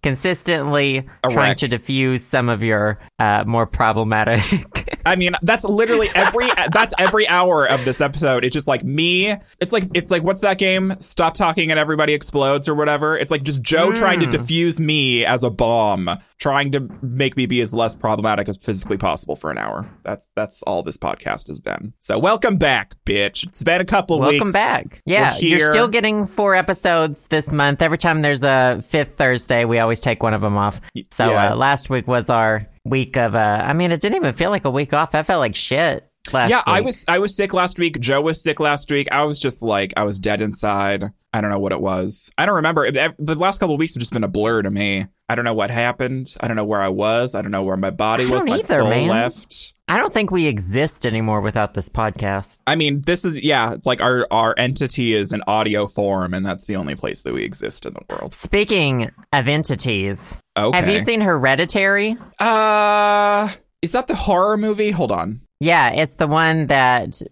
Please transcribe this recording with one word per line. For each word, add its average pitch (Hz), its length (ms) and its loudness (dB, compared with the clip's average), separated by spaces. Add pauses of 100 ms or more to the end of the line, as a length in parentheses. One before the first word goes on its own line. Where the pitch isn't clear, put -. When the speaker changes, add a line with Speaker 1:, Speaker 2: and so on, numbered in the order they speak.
Speaker 1:
consistently 143 1040 0 (160)
trying 127 140 0
Speaker 2:
Erect. 139 240 2
Speaker 1:
to 143 80 -2
diffuse 127 560 0
some 127 240 0
of 110 140 0
your, 107 360 0 (200)
uh, 107 260 2
more 117 220 0
problematic 110 760 2 (300)
<laughs> - 120 -6 (200)
Speaker 2:
I 180 100 4
mean, 180 240 0
that's 220 240 0
literally 220 500 2
every, 202 340 2 (120)
Speaker 1:
<laughs> 160 120 0
Speaker 2:
that's 214 260 4
every 190 300 2
hour 175 400 4
of 127 160 2
this 127 160 0
episode. 143 440 2
It's 127 80 0
just, 147 160 -2
like, 131 160 0
me. 175 460 0 (300)
It's 185 120 -2
like, 208 120 2 (100)
it's 175 160 0
like, 175 140 2
what's 190 160 0
that 196 180 2
game? 190 400 0
Stop 165 360 -2
Talking 165 360 0
and 156 80 2
Everybody 151 340 2
Explodes 143 560 0
or 151 60 0
whatever. 151 420 0
It's, - 140 -2
like, 147 140 -2
just 139 180 -4
Joe 165 300 2
trying 190 280 2
to 165 60 2
Speaker 1:
Mm. - 60 0
Speaker 2:
defuse 160 480 0
me 139 440 2
as 120 200 2
a 123 60 2
bomb, 104 600 0 (280)
trying 139 340 0
to 135 160 -4 (140)
make 131 340 -2
me 131 100 0
be 120 140 0
as 107 120 -2
less 113 220 0
problematic 107 540 -2
as 98 80 -6
physically 98 420 -4
possible 78 380 -4
for 78 160 -8
an 58 60 -6
hour. 53 300 -8 (140)
That's, - 320 -10
that's - 300 -6
all 87 180 -2
this - 140 -6
podcast - 520 -6
has 73 120 -12
been. 50 400 -8
So 101 180 -2
welcome 202 380 2
back, 135 380 2 (120)
bitch. 101 400 -2
It's - 160 -10
been 170 180 2
a 185 40 0
couple 185 340 0
Speaker 1:
Welcome 147 300 2
Speaker 2:
weeks. 185 60 -4
Speaker 1:
back. - 520 0
Speaker 2:
We're 156 80 0
Speaker 1:
Yeah, 196 240 2
you're 170 200 4
Speaker 2:
here. 151 120 4
Speaker 1:
still 226 180 4
getting 214 380 0
four 196 300 2
episodes 170 720 0
this 156 240 0
month. 143 280 2
Every 165 180 2
time 156 240 2
there's 143 200 2
a 127 420 4
fifth 151 320 -2
Thursday, 127 480 2
we 117 140 2
always 113 220 2
take 117 240 -2
one 110 100 2
of 101 80 -2
'em 101 140 0
off. 101 240 -2 (160)
Speaker 2:
Y-, - 160 -12
Speaker 1:
So, 113 180 2
Speaker 2:
yeah. 104 220 2
Speaker 1:
uh, 110 40 -2
last 135 340 0
week 127 180 -2
was 123 200 0
our 110 380 2 (220)
week 131 280 -2
of, 117 180 0
uh, 107 300 2
I 139 80 -2
mean, 170 200 0
it 165 80 -2
didn't 208 160 0
even 139 160 0
feel 170 180 0
like 202 140 -2
a 139 60 0
week 139 220 -2
off. 151 200 0
That 151 140 0
felt 180 140 2
like 113 140 0
shit, - 560 -2 (220)
last 131 180 2
Speaker 2:
Yeah, 247 160 2
I 185 140 2
Speaker 1:
week. 226 60 -2
Speaker 2:
was, - 220 -4
I 175 100 2
was 196 180 0
sick 196 180 -2
last 180 240 0
week. 165 220 -2
Joe 135 200 2
was 156 220 -2
sick 156 180 -2
last 147 300 0
week. 143 220 0
I 143 120 2
was 147 140 -2
just, - 240 -4
like, 101 340 0
I 107 80 0
was 101 140 -4
dead 104 220 -2
inside. 101 640 -2 (280)
I 113 80 -2
don't 104 100 -2
know 101 80 -2
what 98 140 -2
it 82 80 -4
was. 95 580 -4
I 160 80 2
don't 202 100 2
remember. 156 300 2
Ev-, 135 100 0
ev-, 156 220 0
the 151 160 -2
last 185 260 0
couple 170 140 0
of 139 40 -4
weeks 160 160 -2
have 123 60 -6
just 117 120 -6
been 113 120 -2
a 101 40 0
blur 107 340 0
to 98 80 -2
me. 98 360 -2 (220)
I 113 60 0
don't 120 100 -4
know 117 100 -2
what 104 160 -2
happened. 123 720 -4
I - 80 -4
don't 113 80 -2
know 107 80 -2
where 104 160 -2
I 98 80 0
was. 110 460 0
I 101 80 -4
don't 98 80 -6
know 98 140 -2
where 95 120 -2
my 95 140 -2
body 110 340 0
Speaker 1:
I 127 60 0
Speaker 2:
was. 127 100 2
Speaker 1:
don't - 80 -2
Speaker 2:
My 226 60 0
Speaker 1:
either, 440 80 0
Speaker 2:
soul 123 260 2
Speaker 1:
man. 123 200 2
Speaker 2:
left. - 640 -4 (160)
Speaker 1:
I 180 100 0
don't 320 140 0
think 214 200 0
we 175 140 2
exist 120 600 -2
anymore 110 340 0
without 104 340 -2
this 95 140 -6
podcast. 101 800 -4
Speaker 2:
I 143 80 2
mean, 147 280 0
this 170 220 -2
is, 165 140 -2
yeah, 123 340 0
it's - 140 -6
like 127 140 0
our, 123 320 2
our 113 240 2
entity 123 580 0
is 101 180 0
an 110 140 -6
audio 104 400 0
form, 95 480 -2
and 92 100 -4
that's 95 220 -6
the 107 80 -4
only 73 220 -6
place - 260 -8
that 62 100 -6
we 58 120 -4
exist - 420 -10
in - 80 -10
the - 60 -14 (100)
world. - 240 -10
Speaker 1:
Speaking 160 760 0 (220)
of 135 140 0
entities, 113 920 -2 (200)
Speaker 2:
Okay. 202 180 2
Speaker 1:
have 180 120 0
you 262 120 2
seen 226 200 0
Hereditary? 196 960 2 (240)
Speaker 2:
Uh, 208 1080 2 (340)
is 170 100 -4
that 262 160 -2
the - 80 -2
horror 202 400 2
movie? 208 340 0
Hold 160 220 0
on. 95 300 -4 (160)
Speaker 1:
Yeah, 147 320 4
it's 151 260 -2
the 160 100 0
one 160 400 2
that 127 640 2